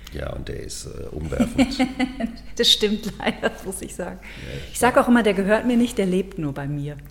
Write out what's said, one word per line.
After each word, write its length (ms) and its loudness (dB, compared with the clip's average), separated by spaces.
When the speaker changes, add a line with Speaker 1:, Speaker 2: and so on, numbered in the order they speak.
Speaker 1:
Ja, 200 -6
und 160 -8
der 120 -6
ist, 260 -10
äh, 240 -10
umwerfend. 560 0
Speaker 2:
<laughs> 80 2
Das 160 6
stimmt 480 2
leider, 300 -2
das 140 -10
muss 180 -8
ich 120 -10
sagen. 280 -8
Speaker 1:
Ja, 340 -10
ich 60 -12
Speaker 2:
Ich 80 -8
sag 180 4
auch 80 6
immer, 160 8
der 120 6
gehört 320 4
mir 100 4
nicht, 220 4
der 80 4
lebt 340 0
nur 140 -2
bei 120 -6
mir. 300 -4